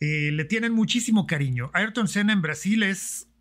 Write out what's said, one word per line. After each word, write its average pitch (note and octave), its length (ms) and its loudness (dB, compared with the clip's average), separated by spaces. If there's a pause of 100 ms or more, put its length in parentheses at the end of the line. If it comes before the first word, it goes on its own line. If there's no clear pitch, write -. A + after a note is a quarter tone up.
eh, D3+ 320 0
le D3+ 120 -2
tienen A3+ 280 -2
muchísimo A3 540 2
cariño. C3 460 0
Ayrton G#3+ 360 0
Senna G#3 240 2
en G3+ 80 4
Brasil F#3+ 420 0
es - 460 -4 (120)